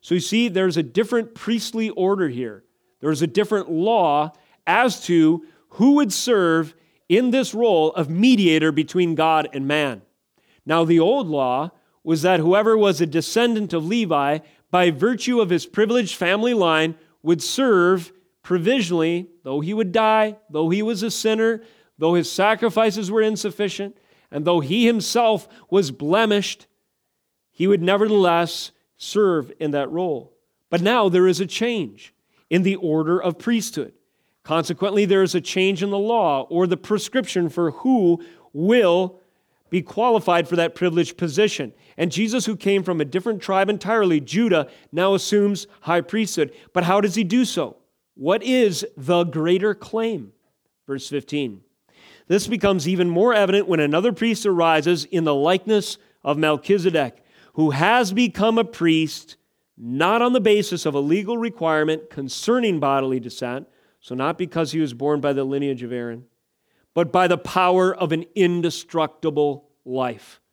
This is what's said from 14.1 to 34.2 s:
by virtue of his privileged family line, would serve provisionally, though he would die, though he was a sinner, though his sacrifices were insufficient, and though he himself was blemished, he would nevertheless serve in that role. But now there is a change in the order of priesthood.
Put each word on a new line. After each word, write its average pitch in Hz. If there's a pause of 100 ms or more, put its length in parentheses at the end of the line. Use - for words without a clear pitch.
by 180
virtue 233
of 196
his 175
privileged 220
family 208
line, 165 (280)
would 165
serve 185 (320)
provisionally, 175 (160)
though 135
he 175
would 214
die, 220 (120)
though 156
he 196
was 214
a 220
sinner, 220 (340)
though 160
his 175
sacrifices 214
were 220
insufficient, 202 (340)
and 147
though 175
he 180
himself 226 (220)
was 175
blemished, 202 (840)
he 180
would 196
nevertheless 185 (260)
serve 180
in 151
that 139
role. 160 (360)
But 170
now 214
there 180
is 175
a 196
change 190 (360)
in 180
the 196
order 160
of 175
priesthood. 220 (500)